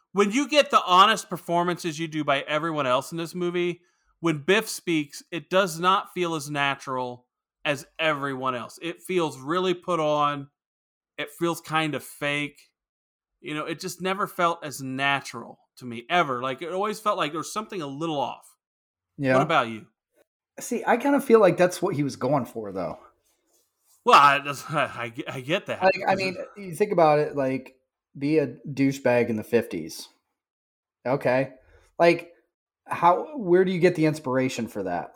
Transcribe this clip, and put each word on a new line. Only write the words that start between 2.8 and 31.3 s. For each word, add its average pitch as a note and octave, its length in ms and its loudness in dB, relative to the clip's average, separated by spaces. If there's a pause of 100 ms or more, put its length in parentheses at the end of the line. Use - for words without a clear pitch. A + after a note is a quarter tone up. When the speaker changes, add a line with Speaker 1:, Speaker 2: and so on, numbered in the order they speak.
Speaker 1:
else B2+ 240 0
in E3+ 60 -8
this E3 180 -8
movie, F3 460 -2 (380)
when E3 180 0
Biff G3 320 2
speaks, - 640 -4
it E3 180 -10
does F3+ 300 2
not F#3 340 0
feel E3+ 220 -2
as C#3+ 140 -8
natural C3+ 760 -4 (400)
as C#3+ 200 -4 (140)
everyone C#3 560 -2
else. A2 260 -10
It E3+ 200 -10
feels D#3+ 380 -2
really F3 340 -2
put F3 260 -2
on. D3 480 0 (720)
It C#3+ 140 -10
feels E3+ 280 -2
kind D#3 360 -2
of B2 80 -8
fake. C#3+ 580 -6 (800)
You D3+ 140 -10
know, D3+ 100 -6
it D#3+ 160 -8
just F#3 200 -12
never F#3+ 260 -4
felt E3+ 360 -2
as C#3 180 -12
natural C3+ 800 -6 (180)
to C3 80 -18
me, A#2 240 -12
ever. D#3 320 0
Like, C3 200 -6
it E3 100 -10
always G3+ 300 -4
felt G#3 160 0
like D#3 160 -2
there E3 60 -6
was C#3+ 120 -8
something G#3+ 300 -8
a D3 60 -8
little D3 320 -6
off. A#2+ 360 -8 (640)
Speaker 2:
Yeah. C3+ 160 2
Speaker 1:
What C3 80 6
about D3 260 2
you? A2 200 -12 (720)
Speaker 2:
See, - 280 -6
I G#3 80 4
kinda C#4 240 2
feel A3+ 220 6
like F3 160 6
that's F3+ 240 2
what F#3 140 -2
he C#3+ 80 0
was C3+ 120 -4
going B2+ 300 0
for, G#2+ 260 -10
though. F2 260 -6 (1080)
Speaker 1:
Well, A#3+ 140 8
I, C#3+ 200 8
that's, C#3+ 260 -6
<laughs> - 40 -12
I, D3 140 0
I, A#2+ 300 -6 (140)
I C3 140 -8
get D#3+ 240 -4
that. A2 180 -4
Speaker 2:
Like, F#3+ 120 4 (120)
I G3 40 4
Speaker 1:
'Cause F#3+ 60 0
Speaker 2:
mean, F#3+ 220 -6
Speaker 1:
it - 80 -12 (140)
Speaker 2:
you F#3 140 -12
think G#3 180 0
about D#3 260 6
it, D3 160 -2
like, C3 400 -4 (420)
be C#3+ 200 0
a D#3 100 4
douchebag C3+ 800 0
in A2+ 80 -2
the G#2+ 80 -6
fifties. F#2+ 640 -4 (960)
Okay. C3+ 460 0 (480)